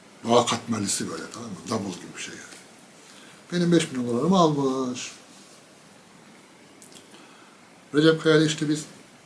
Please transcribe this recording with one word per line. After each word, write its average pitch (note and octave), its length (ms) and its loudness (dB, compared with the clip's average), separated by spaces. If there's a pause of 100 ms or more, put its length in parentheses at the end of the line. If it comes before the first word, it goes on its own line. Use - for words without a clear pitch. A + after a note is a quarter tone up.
(280)
Daha A#2+ 180 6
katmerlisi G#2+ 640 -4
böyle, - 120 -12 (120)
tamam A#2 160 -14
mı? - 60 -14 (120)
Double G2+ 280 -4
gibi - 200 -16
bir - 60 -12
şey - 120 -14
yani. - 100 -18 (1080)
Benim F3 200 2
beş D#3 200 4
milyon B2 160 -4
dolarımı D3 300 2
almış. C3 720 0 (2750)
Recep D#3+ 280 4
Kaya D#3 140 4
ile D#3 100 4
işte D3+ 220 -4
biz D3+ 160 -2 (400)